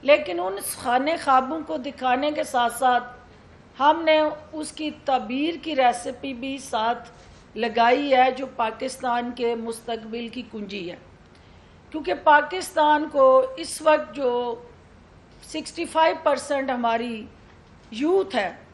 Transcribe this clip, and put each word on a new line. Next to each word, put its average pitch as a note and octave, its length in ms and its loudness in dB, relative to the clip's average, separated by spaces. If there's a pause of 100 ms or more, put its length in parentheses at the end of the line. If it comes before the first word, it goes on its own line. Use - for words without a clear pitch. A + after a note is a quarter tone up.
लेकिन D4 360 4
उन F#4+ 200 -4 (200)
खाने C4+ 380 0
ख्वाबों C4+ 440 2
को D#4 160 -6
दिखाने C4 540 -2
के D4+ 120 -4
साथ-साथ A#3+ 580 2 (800)
हमने D#4 400 4 (320)
उसकी D#4 380 -8
तबीर C4+ 680 -2
की D#4 160 -8
रेसिपी C4 600 0
भी C4+ 260 -8
साथ A#3 360 -2 (640)
लगाई A#3 520 2
है, B3+ 220 6
जो C4+ 140 -6
पाकिस्तान A#3+ 840 -4
के A#3 240 -2
मुस्तकबिल A3+ 760 -8
की B3 120 -12
कुंजी G3+ 480 -10
है। - 100 -14 (920)
क्योंकि D#4 220 -4
पाकिस्तान D4+ 920 2
को C4 500 4
इस - 260 -12
वक्त D4+ 320 2
जो A#3+ 480 -4 (920)
सिक्सटी D#4+ 340 -8
फ़ाइव D#4+ 400 2
परसेंट C4+ 460 0
हमारी A#3 560 -2 (680)
यूथ F4 420 0
है F#3+ 240 -2 (140)